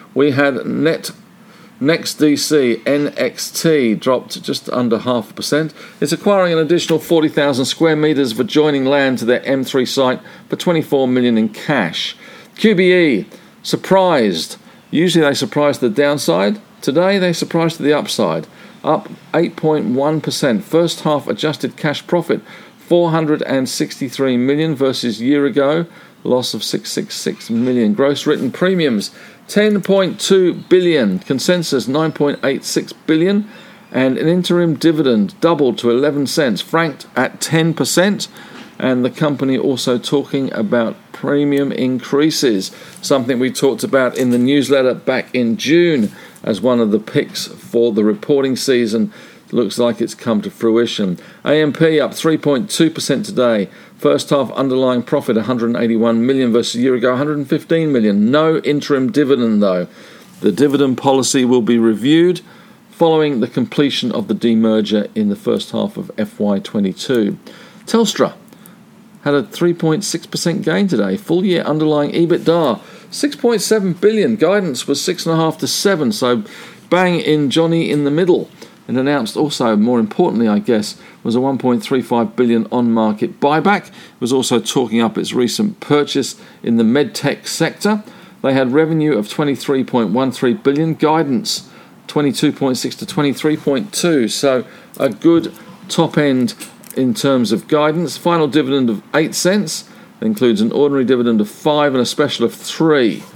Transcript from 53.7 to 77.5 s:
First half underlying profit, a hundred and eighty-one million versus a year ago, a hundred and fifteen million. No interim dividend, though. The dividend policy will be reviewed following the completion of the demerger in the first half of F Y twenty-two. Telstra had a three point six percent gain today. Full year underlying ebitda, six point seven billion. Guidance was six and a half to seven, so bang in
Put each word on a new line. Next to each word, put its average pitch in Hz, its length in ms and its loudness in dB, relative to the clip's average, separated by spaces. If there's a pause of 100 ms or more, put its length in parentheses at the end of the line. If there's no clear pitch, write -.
First 143 320 0
half 135 240 0
underlying 127 500 0
profit, 123 360 -2
a 110 60 0
hundred 117 240 -2
and 117 80 -2
eighty-one 117 480 2
million 131 280 2
versus 117 240 0
a 120 80 0
year 131 100 2
ago, 127 200 0
a - 20 -2
hundred 147 220 -2
and 135 100 -6
fifteen 160 420 0
million. 107 400 2
No 156 280 2
interim 135 520 0
dividend, 120 520 2
though. 90 260 0 (520)
The 101 120 2
dividend 135 460 2
policy 135 480 2
will 123 160 4
be 117 160 2
reviewed 143 640 2 (500)
following 156 480 2
the 120 80 0
completion 127 640 -2
of 101 160 -4
the 110 60 -2
demerger 110 800 0
in 107 140 0
the 101 60 -2
first 110 360 -4
half 104 240 -6
of - 200 -10
F 104 220 -6
Y 104 220 0
twenty-two. 104 800 -2 (480)
Telstra 214 480 0 (880)
had 143 120 0
a 135 100 0
three 175 280 0
point 160 320 -2
six - 220 -8
percent 156 360 -4
gain 190 260 0
today. 101 280 0
Full 175 280 -2
year 175 180 0
underlying 151 480 0
ebitda, 160 720 2 (300)
six 285 240 -4
point 233 280 0
seven 196 300 0
billion. 202 440 2
Guidance 170 500 0
was 139 160 -2
six - 240 -6
and 165 80 0
a - 20 2
half 160 220 0
to 147 80 -4
seven, 156 460 0
so 120 320 0 (460)
bang 180 300 2
in 147 300 0